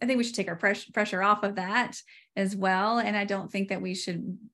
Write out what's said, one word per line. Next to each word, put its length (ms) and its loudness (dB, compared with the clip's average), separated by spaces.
I 60 -2
think 100 4
we 80 4
should 120 -4
take 120 -2
our 80 -4
press-, 300 0
pressure 360 0
off 200 4
of 140 -2
that 440 -2
as 220 0
well. 420 4
And 160 0
I 100 0
don't 280 -4
think 160 -2
that 140 -4
we 120 -4
should, 440 -6